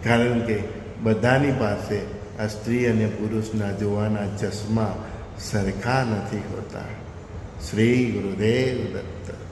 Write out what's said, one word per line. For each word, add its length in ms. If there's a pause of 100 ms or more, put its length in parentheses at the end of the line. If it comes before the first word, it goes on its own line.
કારણ 360
કે 200 (440)
બધાની 480
પાસે 480 (400)
આ 80
સ્ત્રી 400
અને 180
પુરુષના 680
જોવાના 540 (120)
ચશ્મા 580 (560)
સરખા 520
નથી 340
હોતા. 420 (920)
શ્રી 420
ગુરુદેવ 840
દત્ત. 560